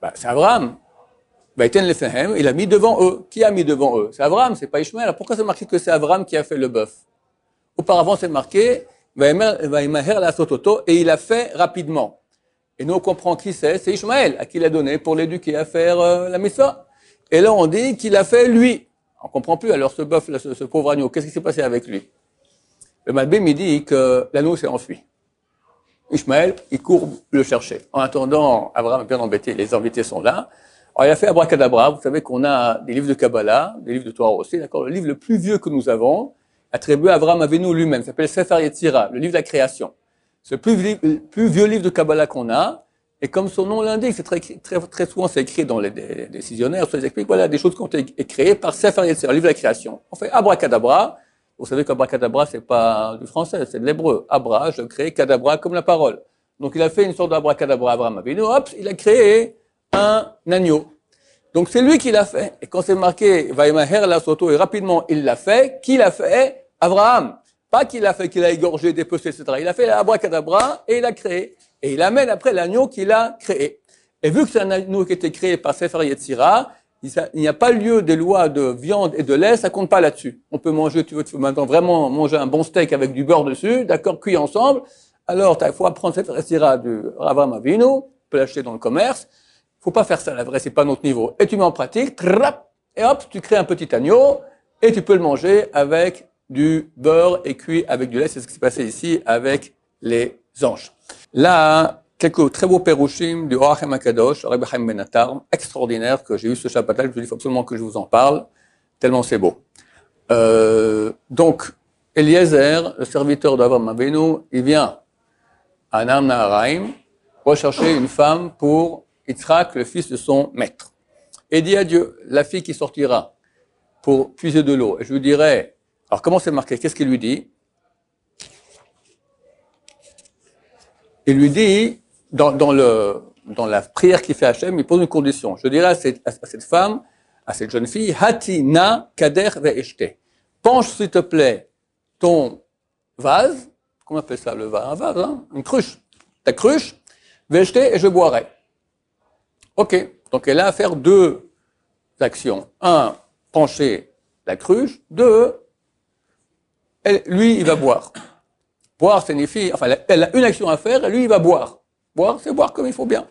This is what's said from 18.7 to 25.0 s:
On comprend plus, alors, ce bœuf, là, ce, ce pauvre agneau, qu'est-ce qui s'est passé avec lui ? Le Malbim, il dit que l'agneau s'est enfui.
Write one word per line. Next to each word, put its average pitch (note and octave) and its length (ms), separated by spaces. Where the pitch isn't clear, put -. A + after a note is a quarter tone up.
On - 60
comprend E3 300
plus, A3 160
alors, C3+ 180
ce - 100
bœuf, D3+ 280
là, C#3 100
ce, C3+ 140
ce B2 100
pauvre D3 280
agneau, C#3+ 180
qu'est-ce D3+ 160
qui D3+ 80
s'est E3 80
passé D#3+ 200
avec B2 260
lui ? G2+ 220
Le - 80
Malbim, D3 360
il D3+ 60
dit D3 300
que C3 480
l'agneau D3+ 240
s'est D3+ 120
enfui. B2 360